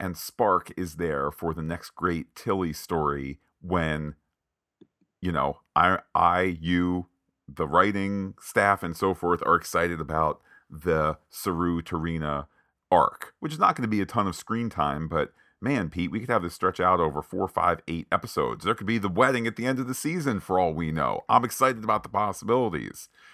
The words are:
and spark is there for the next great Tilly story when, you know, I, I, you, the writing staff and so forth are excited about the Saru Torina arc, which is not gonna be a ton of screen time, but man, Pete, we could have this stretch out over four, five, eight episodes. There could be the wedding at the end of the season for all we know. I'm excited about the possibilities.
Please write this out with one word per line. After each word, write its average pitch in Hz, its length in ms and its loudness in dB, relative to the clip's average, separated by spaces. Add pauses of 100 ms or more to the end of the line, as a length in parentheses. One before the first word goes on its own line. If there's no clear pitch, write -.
and 90 160 -4
spark - 600 0
is 85 200 -6
there 76 340 -2
for 82 240 -4
the 80 80 -8
next 82 280 -8
great 85 440 -4
Tilly 95 380 -2
story 71 680 -4 (220)
when, 78 540 -2 (1040)
you 90 120 -2
know, 71 280 0 (160)
I, 90 240 6 (140)
I, 87 460 4
you, 90 460 2 (460)
the 80 140 -2
writing 98 720 2
staff 101 420 2
and 85 140 -6
so 95 160 2
forth 87 320 0
are 85 120 4
excited 85 440 0
about 78 400 -2 (280)
the 78 500 0 (100)
Saru 87 540 0
Torina 80 640 -4 (440)
arc, - 480 2
which 156 140 -8
is 151 60 -10
not 151 180 4
gonna 127 100 -2
be 107 140 0
a 98 60 0
ton 101 200 0
of 90 80 -4
screen 117 340 -6
time, 76 380 -2
but 78 260 -2 (280)
man, 107 300 -2
Pete, 87 200 -4
we 107 100 -4
could 123 100 -8
have 110 120 2
this 87 120 -6
stretch 92 260 0
out 90 200 4
over 73 200 0
four, 92 260 -4
five, 87 400 0
eight 82 240 -4
episodes. 62 540 -2
There 104 100 2
could 101 120 -6
be 113 120 0
the 101 100 -2
wedding 117 380 2
at 113 100 -4
the 117 100 -4
end 131 120 0
of 127 100 -4
the 131 60 -4
season 143 460 -2
for 92 180 0
all 87 140 2
we 80 180 -2
know. 67 380 -2
I'm 120 160 4
excited 123 400 0
about 107 180 0
the - 60 -16
possibilities. 104 1000 -2 (240)